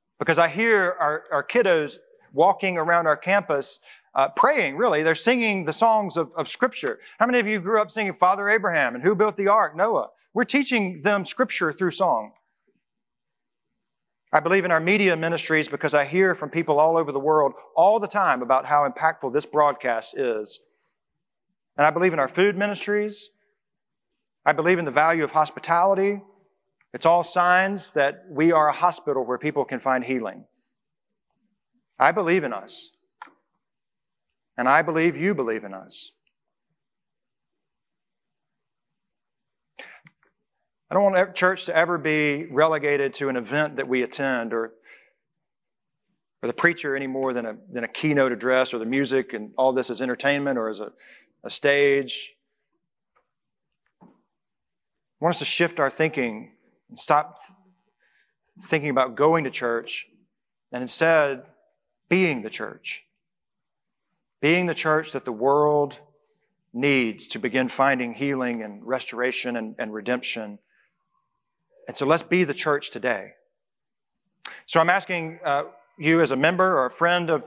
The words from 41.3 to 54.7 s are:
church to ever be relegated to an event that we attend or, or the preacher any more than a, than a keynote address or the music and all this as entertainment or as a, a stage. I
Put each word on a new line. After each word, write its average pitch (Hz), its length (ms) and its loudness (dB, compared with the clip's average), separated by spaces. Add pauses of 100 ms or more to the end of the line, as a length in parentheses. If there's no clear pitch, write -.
church 185 320 0
to 165 100 -2
ever 170 220 2
be 151 520 0
relegated 147 640 2
to 139 140 -4
an 131 80 -2
event 139 400 -2
that 135 100 -4
we 127 160 0
attend 120 520 -4
or, 113 180 -4 (1700)
or 123 40 -6
the 117 80 -4
preacher 160 420 0
any 139 100 -6
more 131 260 -4
than 120 120 -6
a, 110 120 -10 (140)
than 120 140 -6
a 113 40 -8
keynote 143 440 2
address 127 400 2
or 120 60 -6
the 113 80 -6
music 131 460 0
and 107 260 -12
all 131 140 2
this 127 180 -2
as 117 100 -6
entertainment 139 580 -2
or 113 120 -4
as 101 100 -10
a, 104 120 -12 (520)
a 110 60 -10
stage. 139 800 0 (1700)
I - 40 -20 (1120)